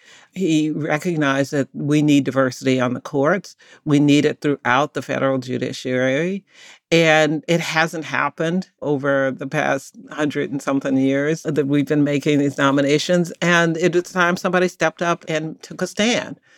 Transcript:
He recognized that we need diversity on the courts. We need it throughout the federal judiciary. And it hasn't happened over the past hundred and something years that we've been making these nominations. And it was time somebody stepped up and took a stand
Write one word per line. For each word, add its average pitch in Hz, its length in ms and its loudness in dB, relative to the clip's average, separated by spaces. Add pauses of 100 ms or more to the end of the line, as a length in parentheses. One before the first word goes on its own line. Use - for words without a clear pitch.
(320)
He 160 380 0
recognized 151 840 -2
that 139 220 -2
we 147 300 0
need 143 200 4
diversity 131 560 0
on 123 140 0
the 123 80 -8
courts. 156 540 -2 (280)
We 147 160 4
need 143 260 6
it - 160 -2
throughout 139 520 0
the 143 80 -6
federal 135 380 -2
judiciary. 131 1040 -4 (460)
And 156 560 4
it 170 120 2
hasn't 160 460 -2
happened 160 640 -2 (120)
over 139 500 0
the 139 160 -10
past 139 480 -2 (160)
hundred 147 400 -4
and 139 100 -6
something 135 360 -2
years 139 460 0
that 147 220 -2
we've 143 220 0
been 151 160 2
making 143 340 2
these 143 220 0
nominations. 147 840 2
And 170 360 2
it 170 180 0
was 175 160 -2
time 175 260 0
somebody 185 300 0
stepped - 340 -2
up 175 260 -2
and 156 360 -6
took - 180 -14
a 180 60 -2
stand - 520 -2 (180)